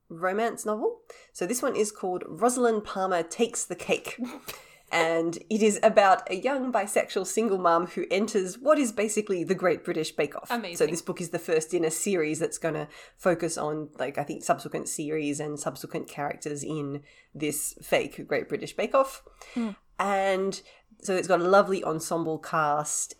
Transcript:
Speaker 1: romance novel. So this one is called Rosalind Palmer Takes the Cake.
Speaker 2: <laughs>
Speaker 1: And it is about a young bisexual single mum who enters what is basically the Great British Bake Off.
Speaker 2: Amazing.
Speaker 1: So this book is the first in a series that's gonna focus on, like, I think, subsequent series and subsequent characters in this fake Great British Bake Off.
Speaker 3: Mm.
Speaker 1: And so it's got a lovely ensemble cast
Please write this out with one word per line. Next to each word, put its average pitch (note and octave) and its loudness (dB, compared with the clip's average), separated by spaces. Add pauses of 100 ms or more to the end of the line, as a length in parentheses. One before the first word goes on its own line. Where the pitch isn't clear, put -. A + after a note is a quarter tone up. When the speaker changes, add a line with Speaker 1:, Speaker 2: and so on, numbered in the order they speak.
Speaker 1:
romance F#3 -2
novel. A#3+ -2 (320)
So - -6
this B3 0
one C4+ 0
is G#3+ 0
called F3+ -4
Rosalind A3+ 2
Palmer F#3 0
Takes - -2
the F3+ -8
Cake. - -4
Speaker 2:
<laughs> B3 -6 (640)
Speaker 1:
And E3 2 (120)
it G#3+ 2
is G#3 4
about G3+ 6
a F#3 -2
young B3+ 0
bisexual G#3 0
single G#3+ 2
mum E3+ 4
who - -4
enters G3 0
what C#4+ 4
is A#3+ 2
basically G#3 -2
the E3 2
Great E3+ 0
British D#3+ -2
Bake D3+ -2
Off. - -10
Speaker 2:
Amazing. G#3 -4
Speaker 1:
So D3+ 4
this D#3+ 0
book F3 -6
is E3 -8
the E3+ -4
first D#3+ 0
in E3+ 2
a D#3+ 2
series D#3+ 0
that's D3+ -2
gonna D3+ -4 (300)
focus E3+ 0
on, D3+ -4 (100)
like, C3 -4
I C#3 -2
think, - -8
subsequent - -2
series D3 -4
and D3 -6
subsequent - -8
characters D3 -8
in C#3+ -6 (320)
this D3 -4
fake - -2
Great - -2
British - -6
Bake A3+ -2
Off. C4+ 2 (320)
Speaker 3:
Mm. A3+ -4 (240)
Speaker 1:
And G3 0 (400)
so F#3 0
it's E3+ -2
got F3 6
a F3 2
lovely F#3+ 6
ensemble D#3+ -2
cast D3+ 0